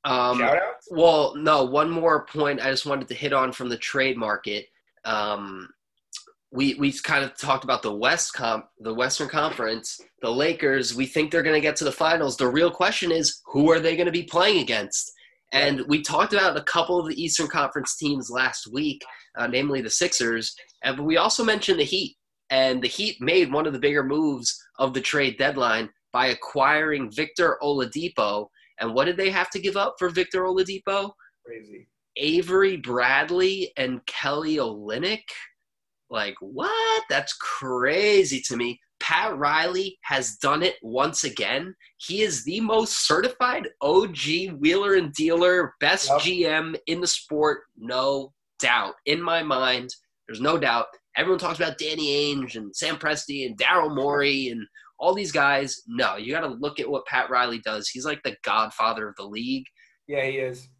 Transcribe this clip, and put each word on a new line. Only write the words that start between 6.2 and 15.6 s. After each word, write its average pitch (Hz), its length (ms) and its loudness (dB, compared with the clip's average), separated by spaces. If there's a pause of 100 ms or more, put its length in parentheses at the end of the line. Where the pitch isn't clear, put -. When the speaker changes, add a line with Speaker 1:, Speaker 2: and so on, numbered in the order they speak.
Speaker 1:
we, 135 240 0
we 139 180 0
kind 139 320 0
of 117 120 -10
talked 135 280 0
about 123 180 0
the 104 140 -2
West 127 380 0
comp-, 113 340 -2 (100)
the 110 160 -6
Western 127 340 -2
Conference, 127 720 -4 (200)
the 117 100 -2
Lakers. 135 640 0
We 127 120 0
think 156 240 0
they're 165 120 2
gonna 156 160 4
get 151 180 2
to 156 80 -2
the 139 60 2
finals. 160 460 0
The 131 100 2
real 156 240 4
question 180 400 0
is, 165 360 0
who 151 260 6
are 160 80 6
they 160 160 2
gonna 175 160 2
be 175 100 -2
playing 180 380 4
against? 113 500 -2 (420)
And 139 360 4